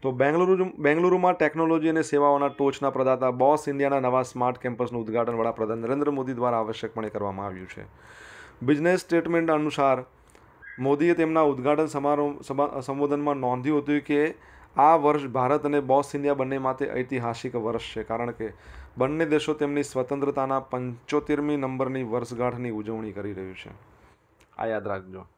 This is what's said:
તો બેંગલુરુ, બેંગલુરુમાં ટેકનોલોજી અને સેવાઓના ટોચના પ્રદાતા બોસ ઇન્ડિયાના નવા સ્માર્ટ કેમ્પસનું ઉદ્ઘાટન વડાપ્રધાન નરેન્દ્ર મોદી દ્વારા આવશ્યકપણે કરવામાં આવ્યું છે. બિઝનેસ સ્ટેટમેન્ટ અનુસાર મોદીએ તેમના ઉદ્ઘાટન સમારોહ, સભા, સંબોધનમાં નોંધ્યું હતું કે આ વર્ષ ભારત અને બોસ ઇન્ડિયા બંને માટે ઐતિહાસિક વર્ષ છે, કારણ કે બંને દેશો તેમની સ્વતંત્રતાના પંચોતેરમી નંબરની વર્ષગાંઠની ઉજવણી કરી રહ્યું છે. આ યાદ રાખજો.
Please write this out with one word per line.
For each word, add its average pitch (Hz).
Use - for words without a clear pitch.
તો 135
બેંગલુરુ, 170
બેંગલુરુમાં 175
ટેકનોલોજી 160
અને 160
સેવાઓના 143
ટોચના 139
પ્રદાતા 131
બોસ 135
ઇન્ડિયાના 139
નવા 127
સ્માર્ટ 123
કેમ્પસનું 120
ઉદ્ઘાટન 113
વડાપ્રધાન 113
નરેન્દ્ર 139
મોદી 131
દ્વારા 120
આવશ્યકપણે 110
કરવામાં 101
આવ્યું 92
છે. 101
બિઝનેસ 151
સ્ટેટમેન્ટ 165
અનુસાર 139
મોદીએ 143
તેમના 160
ઉદ્ઘાટન 147
સમારોહ, 143
સભા, 139
સંબોધનમાં 143
નોંધ્યું 131
હતું 147
કે 147
આ 151
વર્ષ 147
ભારત 131
અને 147
બોસ 139
ઇન્ડિયા 143
બંને 135
માટે 131
ઐતિહાસિક 123
વર્ષ 113
છે, 110
કારણ 120
કે 110
બંને 156
દેશો 151
તેમની 147
સ્વતંત્રતાના 135
પંચોતેરમી 143
નંબરની 131
વર્ષગાંઠની 120
ઉજવણી 110
કરી 101
રહ્યું 95
છે. -
આ -
યાદ 107
રાખજો. 95